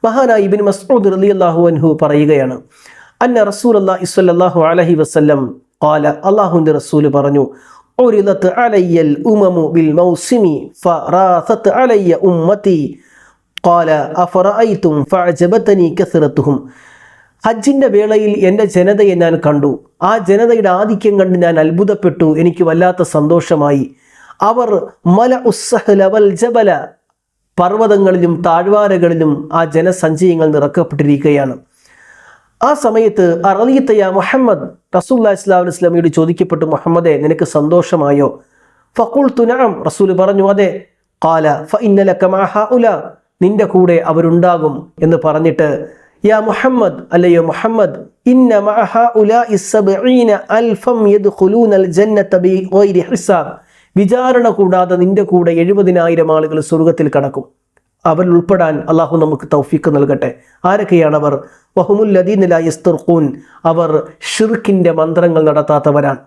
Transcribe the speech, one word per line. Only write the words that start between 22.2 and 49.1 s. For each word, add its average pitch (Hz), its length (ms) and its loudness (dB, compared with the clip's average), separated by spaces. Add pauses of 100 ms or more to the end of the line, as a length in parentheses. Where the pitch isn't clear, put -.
എനിക്ക് 170 260 0
വല്ലാത്ത 180 380 0
സന്തോഷമായി. 151 880 0 (520)
അവർ 220 440 -2 (200)
മലഉസ്സഹ്ല 220 1000 0
വൽ 202 260 0
ജബല, 202 560 0 (720)
പർവ്വതങ്ങളിലും 185 840 0
താഴ്വാരകളിലും 170 1080 0
ആ 165 120 0
ജനസഞ്ചയങ്ങൾ 160 840 0
നിറക്കപ്പെട്ടിരിക്കുകയാണ്. 143 1120 0 (1040)
ആ 277 120 0
സമയത്ത് 208 720 0
അറളീത്ത 240 460 0
യാ 196 180 2
മുഹമ്മദ്, 196 840 -2
റസൂലുള്ളാഹി 214 400 0
സ്വല്ലല്ലാഹു 185 260 0
അലൈഹി 175 140 -6
വസല്ലമയോട് 170 320 0
ചോദിക്കപ്പെട്ടു, 165 560 -2
"മുഹമ്മദേ, 165 520 0
നിനക്ക് 156 280 -2
സന്തോഷമായോ?" 147 960 0 (560)
ഫഖുൽതു 247 460 0
നഅം, 240 420 -2
റസൂൽ 190 300 0
പറഞ്ഞു, 196 320 2
"അതെ." 196 360 -2 (420)
ഖാല 156 380 0
ഫഇന്ന 202 380 0
ലക 190 220 0
മാ 185 200 0
ഹൗല, 220 560 0 (420)
നിന്റെ 208 220 2
കൂടെ 175 420 2
അവരുണ്ടാകും 165 840 0 (100)
എന്ന് 160 220 2
പറഞ്ഞിട്ട്, 156 600 -2 (380)
യാ 214 140 2
മുഹമ്മദ്, 220 560 -2 (180)
അല്ലയോ 175 300 4
മുഹമ്മദ്, 196 600 -4 (220)
ഇന്ന 247 320 4
മാ 208 340 0
ഹൗല 226 580 2